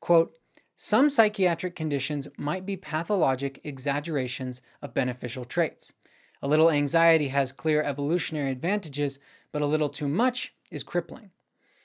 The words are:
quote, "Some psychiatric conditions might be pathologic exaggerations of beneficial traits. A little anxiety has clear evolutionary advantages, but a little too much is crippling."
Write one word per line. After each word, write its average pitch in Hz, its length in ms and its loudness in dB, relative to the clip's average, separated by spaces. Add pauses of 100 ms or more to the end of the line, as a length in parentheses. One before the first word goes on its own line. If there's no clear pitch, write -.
quote, 165 360 2 (400)
"Some 262 320 4
psychiatric 190 680 2
conditions 143 600 -2
might 170 300 -4
be 196 100 -4
pathologic 156 880 0
exaggerations 135 960 -4 (220)
of 135 100 -10
beneficial 127 540 -4
traits. - 480 -2 (480)
A 143 60 -4
little 156 220 6
anxiety 156 580 4
has 135 240 0
clear 151 300 0
evolutionary 143 680 -2
advantages, 143 680 -4 (320)
but 151 120 -2
a 147 40 2
little 151 220 2
too 147 200 -4
much 226 440 0 (180)
is 156 120 -8
crippling." 170 480 -6 (540)